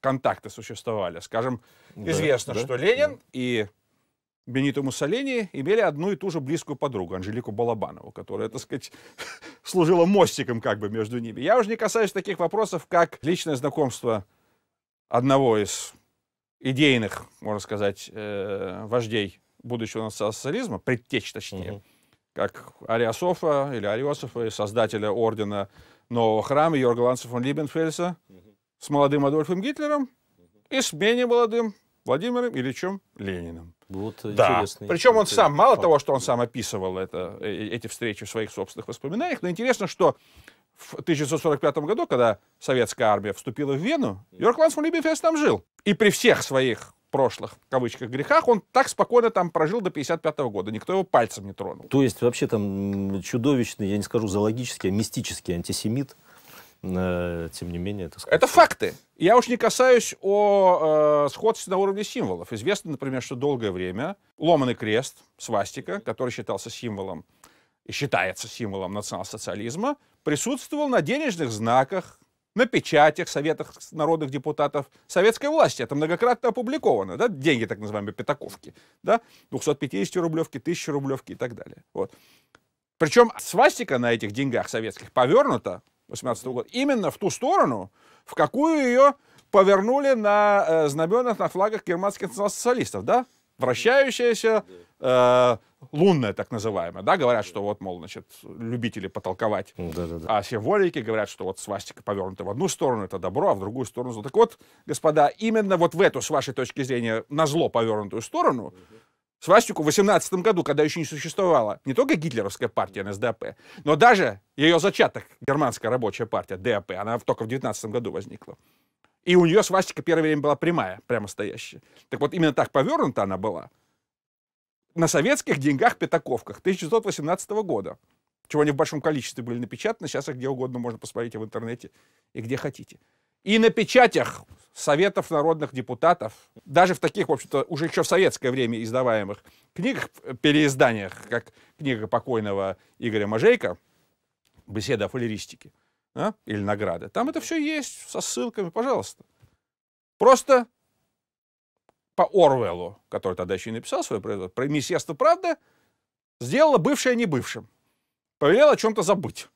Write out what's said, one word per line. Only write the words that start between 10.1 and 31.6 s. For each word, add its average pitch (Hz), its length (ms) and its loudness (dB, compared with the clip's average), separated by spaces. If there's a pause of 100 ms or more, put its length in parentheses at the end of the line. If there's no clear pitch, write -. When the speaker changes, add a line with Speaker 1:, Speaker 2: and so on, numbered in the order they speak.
Speaker 1:
как 110 200 -2
бы 104 100 -4
между 110 300 -4
ними. 113 200 -10
Я 214 180 2
уже 214 120 0
не 226 80 -4
касаюсь 214 340 0
таких 196 280 -6
вопросов, 202 500 -2
как 170 320 2
личное 165 340 -2
знакомство 123 680 -2 (840)
одного 131 500 4
из - 360 -6 (680)
идейных, 131 640 2 (140)
можно 104 200 -6
сказать, 101 540 -4
э, 101 760 -8
вождей 110 520 -2 (240)
будущего 113 400 -6
национал-социализма, 120 760 -6
предтеч, - 540 -4
точнее, 95 400 -10
Speaker 2:
Мгм. 101 80 -14 (520)
Speaker 1:
как - 400 -8 (140)
Ариасофа 139 840 0
или 107 140 -6
Ариософа, 120 580 -4
и 113 60 -4
создателя 107 600 -2
ордена 104 580 -2 (400)
Нового 113 340 2
Храма 151 340 2
Йорга 120 240 2
Ланца 123 260 0
фон 120 140 -6
Либенфельса 160 720 -4 (120)
Speaker 2:
Мгм. 95 280 -20 (220)
Speaker 1:
с - 140 -18
молодым 143 340 4
Адольфом 156 360 0
Гитлером 294 400 -2 (360)
Speaker 2:
Мгм. - 120 -20 (200)
Speaker 1:
и 262 120 -2
с - 120 -4
менее 220 320 0
молодым 233 480 2 (320)